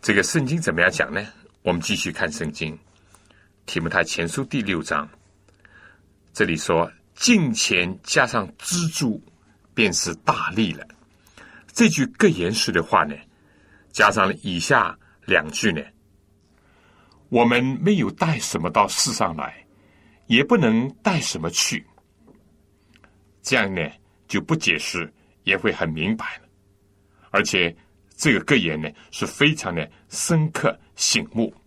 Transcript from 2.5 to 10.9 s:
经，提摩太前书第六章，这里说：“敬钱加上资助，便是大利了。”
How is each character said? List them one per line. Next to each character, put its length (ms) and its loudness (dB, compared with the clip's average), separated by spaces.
经， 260 -8
提 120 -4
摩 100 -4
太 140 0
前 240 -4
书 180 -6
第 160 -6
六 220 -4
章， 260 -6
这 120 2
里 120 0
说 360 0
：“敬 400 4
钱 480 0
加 240 2
上 320 -4
资 300 -4
助， 340 -2
便 180 2
是 240 -4
大 340 -2
利 220 0
了。” 120 -12